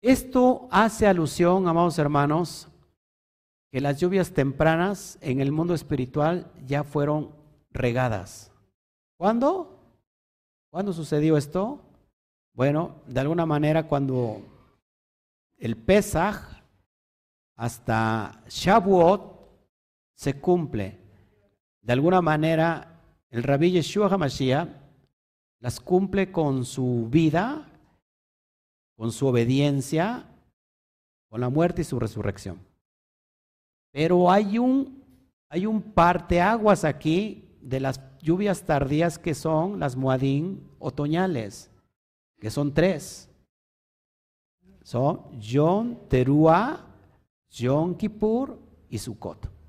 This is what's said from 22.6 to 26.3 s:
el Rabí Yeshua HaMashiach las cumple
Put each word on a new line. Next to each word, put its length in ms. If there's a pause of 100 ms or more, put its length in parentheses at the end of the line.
el 120
Rabí 280
Yeshua 380
HaMashiach 600 (920)
las 200
cumple 500